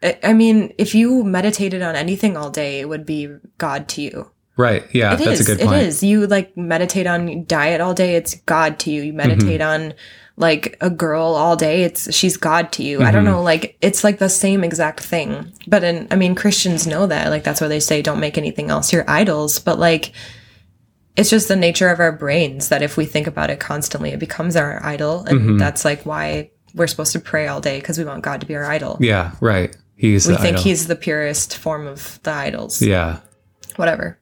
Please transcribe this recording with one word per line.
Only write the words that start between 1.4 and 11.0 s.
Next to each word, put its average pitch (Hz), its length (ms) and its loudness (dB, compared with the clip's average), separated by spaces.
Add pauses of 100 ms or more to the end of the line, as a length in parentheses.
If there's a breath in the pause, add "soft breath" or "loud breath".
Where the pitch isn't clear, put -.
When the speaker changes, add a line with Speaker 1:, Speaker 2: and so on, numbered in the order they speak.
Speaker 1:
on 170 140 -4
anything 190 420 -2
all 147 140 -8
day, 139 280 -4
it 139 80 -8
would 151 180 -8
be 147 240 -6 (280)
God 147 320 -6
to - 120 -8
you. - 280 -10 (260)
Speaker 2:
Right. 117 360 2
Yeah, 110 220 4
Speaker 1:
It - 120 2
Speaker 2:
that's - 140 2
Speaker 1:
is. - 100 2
Speaker 2:
a 104 60 4
good 214 100 0
point. - 160 6
Speaker 1:
It 208 60 4
is. 151 160 -2
You, 202 240 4
like, 190 280 0
meditate 175 520 -2
on 170 380 -2
diet 156 360 0
all 180 140 0
day, 180 200 2
it's 170 200 -2 (100)
God 156 340 2
to 156 120 -4
you. 147 100 -2
You 151 120 -6
meditate 127 480 2
Speaker 2:
Mm-hmm. 156 260 -2
Speaker 1:
on, 156 60 -12 (420 loud breath)
like, 160 460 0
a 180 80 2
girl 160 340 -2 (120)